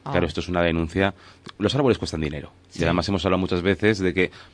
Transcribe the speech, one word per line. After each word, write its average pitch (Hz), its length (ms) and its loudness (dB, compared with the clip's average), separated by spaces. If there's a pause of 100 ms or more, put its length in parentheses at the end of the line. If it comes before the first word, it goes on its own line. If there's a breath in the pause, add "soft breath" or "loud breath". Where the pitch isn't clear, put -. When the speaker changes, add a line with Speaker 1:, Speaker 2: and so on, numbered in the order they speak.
Speaker 1:
Ah. 135 60 -8
Speaker 2:
Claro, 90 160 2
esto - 120 -6
es 82 80 -6
una 87 140 0
denuncia. 85 520 0 (440 loud breath)
Los 104 180 0
árboles 135 220 2
cuestan - 240 -6
dinero. 73 320 -8 (160)
Speaker 1:
Sí. - 100 -14
Speaker 2:
Y 85 60 2
además 85 240 2
hemos 98 160 0
hablado 92 160 2
muchas 90 200 0
veces 98 380 2
de 92 140 0
que 90 180 2 (220 loud breath)